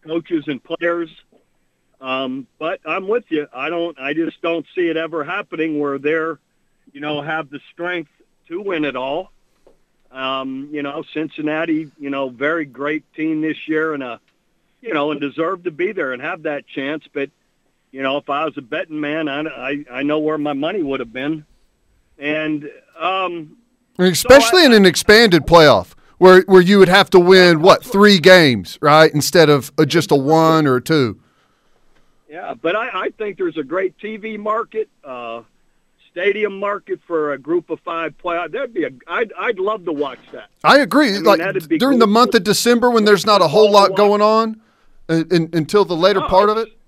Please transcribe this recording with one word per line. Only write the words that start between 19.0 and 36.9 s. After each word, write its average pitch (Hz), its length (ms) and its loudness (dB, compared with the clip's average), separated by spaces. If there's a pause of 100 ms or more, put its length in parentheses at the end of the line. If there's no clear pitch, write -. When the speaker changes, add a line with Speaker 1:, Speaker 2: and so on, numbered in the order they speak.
Speaker 1:
I, 143 140 -8
I, 139 500 -10
I 131 100 -8
know 147 160 -2
where 156 200 -4
my 147 160 -6
money 165 280 -6
would 135 180 -6
have 117 120 -12
been. 147 320 -8 (720)
And, 151 500 -6 (300)
um, 175 600 -6 (400)
Speaker 2:
Especially 233 640 4
Speaker 1:
so - 20 6
I, 311 40 6
Speaker 2:
in 247 60 6
an 202 140 6
expanded 202 600 4
playoff 147 460 6 (240)
where, 185 260 8
where 185 200 6
you 196 160 4
would 185 100 8
have 185 220 2
to 185 100 6
win, 175 400 6
what, 185 240 4
three 202 340 4
games, 147 640 4
right, 151 320 4
instead 151 380 2
of, 139 260 0
uh, 156 80 2
just 143 260 -2
a 147 60 4
one 160 500 2
or 127 100 2
a 127 60 -2
two. 135 380 -2 (1080)
Speaker 1:
Yeah, - 260 -14
but 165 220 -4
I, 214 300 -6
I - 40 -6
think 208 280 -10
there's 165 200 -6
a 147 60 -8
great 180 340 -6
T 220 180 -12
V 214 200 -12
market, 214 520 -6 (140)
uh, 120 400 -14 (720)
stadium 202 460 -4
market 196 480 -8